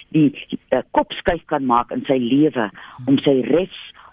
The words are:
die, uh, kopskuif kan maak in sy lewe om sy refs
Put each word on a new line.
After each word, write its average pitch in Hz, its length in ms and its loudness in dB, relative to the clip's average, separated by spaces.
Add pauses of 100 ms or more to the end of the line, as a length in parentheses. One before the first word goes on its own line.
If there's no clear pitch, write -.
(120)
die, 151 220 4 (380)
uh, 127 80 2 (120)
kopskuif - 540 -2
kan 143 200 -4
maak 120 260 2
in 123 140 -6
sy 135 120 0
lewe 127 520 0 (380)
om 135 100 4
sy 135 240 2
refs 165 500 -2 (220)